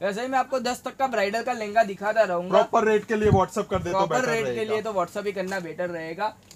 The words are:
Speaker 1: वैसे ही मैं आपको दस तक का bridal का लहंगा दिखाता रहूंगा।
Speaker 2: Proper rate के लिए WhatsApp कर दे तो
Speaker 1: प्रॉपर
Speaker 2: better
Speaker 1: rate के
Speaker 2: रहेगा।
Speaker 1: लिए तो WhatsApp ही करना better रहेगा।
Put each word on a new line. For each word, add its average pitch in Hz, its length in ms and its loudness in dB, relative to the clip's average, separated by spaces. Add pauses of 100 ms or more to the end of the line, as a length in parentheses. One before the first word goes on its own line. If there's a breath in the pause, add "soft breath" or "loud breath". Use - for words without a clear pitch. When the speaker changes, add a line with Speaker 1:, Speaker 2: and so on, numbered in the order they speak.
Speaker 1:
वैसे 196 200 -2
ही 254 80 -4
मैं 269 100 0
आपको 262 220 0
दस 247 240 -4
तक 254 120 -8
का 269 100 2
bridal 226 360 0
का 247 100 -2
लहंगा 220 320 2
दिखाता 202 380 0
रहूंगा। 180 280 0
Speaker 2:
Proper 214 340 4
rate 214 200 2
के 226 120 -2
लिए 214 140 2
WhatsApp 196 400 4
कर 190 80 0
दे 170 120 -4
तो 185 60 0
Speaker 1:
प्रॉपर 190 200 2
Speaker 2:
better 254 120 0
Speaker 1:
rate 226 160 0
के 127 60 -2
Speaker 2:
रहेगा। 220 140 -4
Speaker 1:
लिए 214 180 -2
तो 220 100 -6
WhatsApp 190 340 -4
ही 208 60 -2
करना 190 280 -4
better 170 280 -6
रहेगा। 170 480 -6 (200)